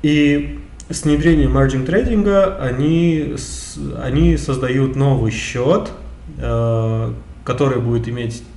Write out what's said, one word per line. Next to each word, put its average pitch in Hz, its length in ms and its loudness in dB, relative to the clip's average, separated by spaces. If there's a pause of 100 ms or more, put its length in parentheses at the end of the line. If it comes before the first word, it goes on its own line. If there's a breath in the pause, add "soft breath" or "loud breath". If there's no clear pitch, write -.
И 147 580 2 (280)
с - 160 -10
внедрением 147 540 4
margin 131 260 2
трейдинга 202 720 2
они 147 800 0
с-, - 400 -12 (240)
они 151 360 4
создают 131 580 -2
новый 127 360 2
счёт, 143 600 -2 (460)
э, 113 760 -2 (320)
который 127 360 0
будет 117 280 -2
иметь 117 360 -6 (140)